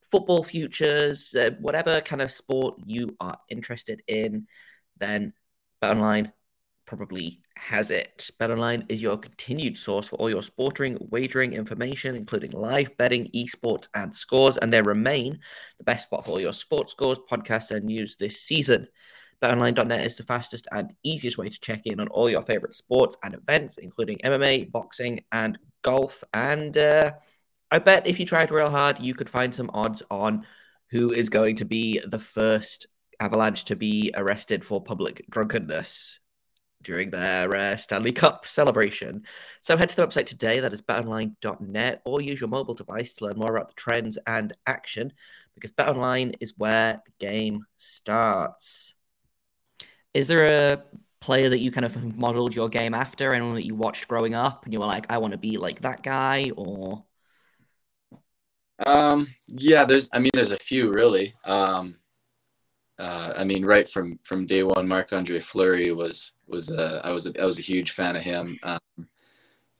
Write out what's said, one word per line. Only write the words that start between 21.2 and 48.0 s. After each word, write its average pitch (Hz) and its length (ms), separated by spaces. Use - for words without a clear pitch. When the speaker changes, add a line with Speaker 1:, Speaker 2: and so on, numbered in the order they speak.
Speaker 1:
way 95 120
to - 120
check 110 260
in 104 120
on 104 100
all 117 220
your 90 120
favorite - 340
sports 127 480
and 98 100
events, - 440
including - 460
M 135 100
M 135 100
A, 135 220
boxing, 120 640
and 110 260
golf. 131 400
And, 147 440
uh, 151 340
I 165 120
bet 190 260
if 180 140
you 180 60
tried 160 260
real 151 180
hard, 143 300
you 127 120
could 131 160
find 127 240
some 123 220
odds 107 340
on 107 380
who 120 180
is 117 180
going 110 280
to 107 80
be 110 420
the 107 120
first 110 680
Avalanche 110 460
to 107 100
be 107 400
arrested 101 500
for 98 160
public 92 480
drunkenness 95 920
during 90 280
their, 92 460
uh, 101 200
Stanley 110 360
Cup - 340
celebration. 117 800
So 165 140
head 175 120
to - 80
the 170 100
website - 200
today, 117 340
that 120 120
is 104 80
bet 113 200
online 110 400
dot 104 200
net, 107 440
or 143 180
use 139 180
your 117 80
mobile 120 260
device 107 400
to - 100
learn 101 120
more 113 200
about - 140
the - 40
trends 113 420
and 110 240
action, 127 440
because - 160
BetOnline 127 640
is 113 180
where 110 480
the - 140
game 107 480
starts. - 1160